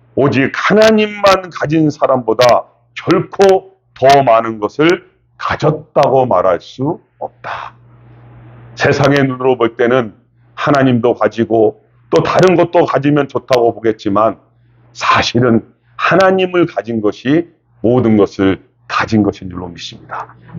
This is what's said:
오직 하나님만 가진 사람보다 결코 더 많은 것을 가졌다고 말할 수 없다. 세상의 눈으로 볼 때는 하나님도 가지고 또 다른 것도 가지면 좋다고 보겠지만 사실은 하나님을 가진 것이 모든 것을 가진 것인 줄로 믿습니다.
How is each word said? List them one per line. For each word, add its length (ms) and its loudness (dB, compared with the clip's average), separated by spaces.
오직 400 0
하나님만 1000 0
가진 340 -2
사람보다 760 0
결코 840 0
더 280 4
많은 360 0
것을 500 -2
가졌다고 880 -2
말할 340 0
수 400 -8
없다. 560 -14
세상의 500 0
눈으로 320 -2
볼 200 -2
때는 380 0
하나님도 600 0
가지고 680 -2
또 120 2
다른 340 2
것도 280 2
가지면 440 -2
좋다고 460 0
보겠지만 640 -2
사실은 720 0
하나님을 680 0
가진 340 -6
것이 480 -2
모든 380 2
것을 440 0
가진 360 -2
것인 260 -6
줄로 200 -12
믿습니다. 680 -18